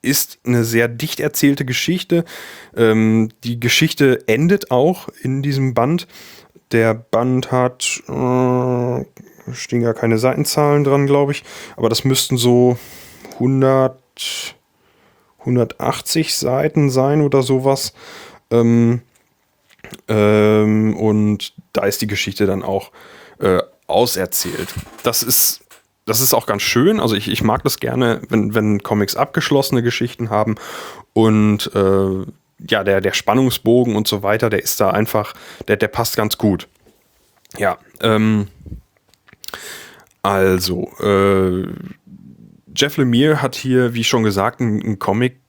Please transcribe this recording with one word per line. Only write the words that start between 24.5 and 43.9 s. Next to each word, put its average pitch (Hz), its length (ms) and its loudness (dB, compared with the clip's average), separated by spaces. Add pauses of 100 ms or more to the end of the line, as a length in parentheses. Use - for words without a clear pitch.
Das 120 200 0
ist, - 380 -2 (440)
das 110 140 -2
ist 131 140 2
auch 117 140 0
ganz 101 160 -2
schön. 190 360 2
Also 110 160 0
ich, 107 140 -4
ich - 140 -4
mag 110 200 0
das - 160 -2
gerne, 120 480 -2
wenn, 107 260 0
wenn 107 300 0
Comics 104 320 -2
abgeschlossene 139 680 0
Geschichten 117 460 -4
haben 107 260 0 (580)
und, 107 600 2
äh, 95 520 0 (420)
ja, 104 160 0
der, 98 180 2
der 95 120 -2
Spannungsbogen 120 840 2
und 107 120 -2
so 101 160 -4
weiter, 110 260 0
der 104 140 -2
ist - 180 -4
da 98 80 4
einfach, 104 460 -2 (320)
der, 104 100 2
der 104 120 0
passt - 280 -4
ganz 107 220 -2
gut. 98 280 0 (880)
Ja, 92 220 -2 (240)
ähm, 110 460 2 (1800)
also, 92 680 0 (100)
äh, 98 680 2 (1080)
Jeff 147 220 -2
Lemire 135 460 2
hat 131 120 -4
hier, 127 380 0